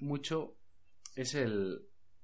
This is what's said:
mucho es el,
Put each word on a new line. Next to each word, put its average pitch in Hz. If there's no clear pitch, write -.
mucho 143
es 131
el, 104